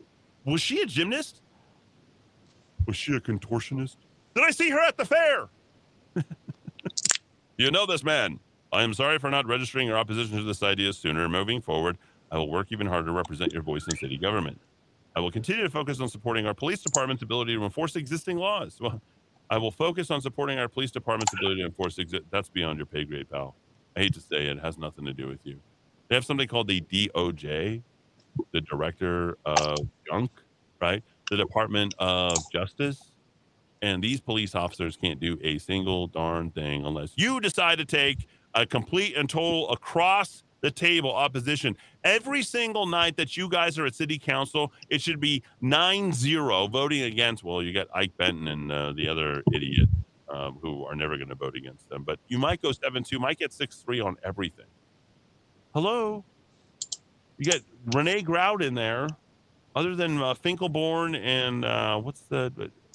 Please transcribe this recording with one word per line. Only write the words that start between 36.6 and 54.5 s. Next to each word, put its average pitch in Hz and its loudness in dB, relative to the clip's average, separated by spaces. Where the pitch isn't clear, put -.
unless 76 -6
you 254 0
decide 175 2
to 160 -2
take 139 0
a 113 4
complete 156 0
and 139 0
total 165 0
across 180 2
the 147 2
table 165 2
opposition. 135 0
Every 240 2
single 220 0
night 170 2
that 156 -2
you 180 -2
guys 170 2
are 160 2
at 131 0
city 151 -2
council, 139 0
it 147 0
should 160 -2
be 143 0
nine 180 4
zero 131 4
voting 139 2
against. 117 0
Well, 87 -2
you 87 -2
got 95 -2
Ike 92 -2
Benton 85 0
and, 73 -4
uh, 73 -2
the 76 -2
other 76 -2
idiot, 69 4
um, 71 -6
who 73 -6
are 73 -8
never 76 -2
gonna 67 -10
vote 67 -8
against 65 -16
them. 69 -10
But 73 -6
you 123 -4
might 160 0
go 143 0
seven 127 -4
two, 135 -6
might 135 -2
get 156 -4
six - -8
three 120 -2
on 98 -2
everything. 95 -6